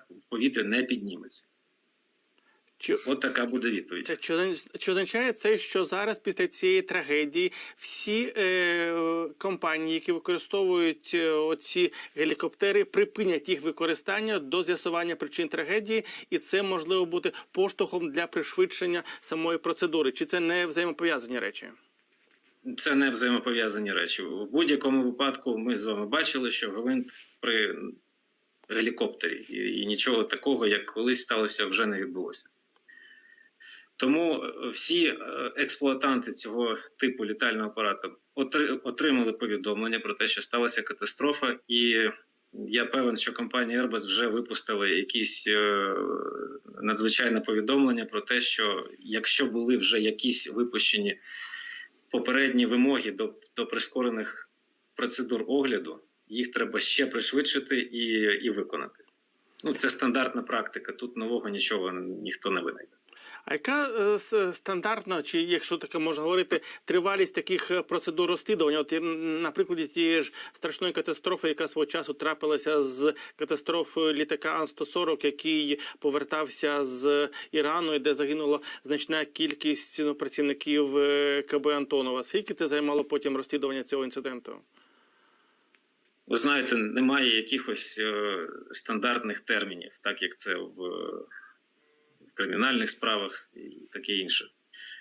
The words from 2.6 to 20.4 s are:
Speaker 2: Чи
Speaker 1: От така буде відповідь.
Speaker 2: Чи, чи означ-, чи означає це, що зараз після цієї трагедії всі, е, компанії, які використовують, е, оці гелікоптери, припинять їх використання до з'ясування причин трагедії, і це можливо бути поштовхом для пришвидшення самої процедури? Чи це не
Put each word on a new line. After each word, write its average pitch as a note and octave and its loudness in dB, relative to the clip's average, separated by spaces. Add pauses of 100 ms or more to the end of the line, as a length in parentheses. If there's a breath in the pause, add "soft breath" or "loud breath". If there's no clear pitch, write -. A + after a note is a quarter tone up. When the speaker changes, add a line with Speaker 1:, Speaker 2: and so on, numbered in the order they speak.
Speaker 2:
Чи - 0
Speaker 1:
От C3+ 0
така B2 0
буде A#2+ 0
відповідь. F2+ -4
Speaker 2:
Чи, D#3+ -2
чи - -4
означ-, F3 -2
чи - -2
означає A3 0
це, G#3+ 2
що F#3+ 0
зараз G#3 -2
після F#3+ 0
цієї F#3 2
трагедії D#3 0 (240 loud breath)
всі, - 0
е, E3+ 2
компанії, D#3+ -2
які D#3+ 0
використовують, F3 0
е, E3 2
оці D#3 2 (220 loud breath)
гелікоптери, F3 2
припинять G3 2
їх D#3 0
використання F#3 0
до D#3 -2
з'ясування E3+ -2
причин D3+ -4
трагедії, G3+ 0 (260 loud breath)
і B2 0
це G3 0
можливо F#3 2
бути F3 0 (200 loud breath)
поштовхом F3+ 0
для E3+ 0
пришвидшення F3 0 (180 loud breath)
самої E3 0
процедури? D#3+ 0
Чи D#3 -2
це F3+ 0
не F3 2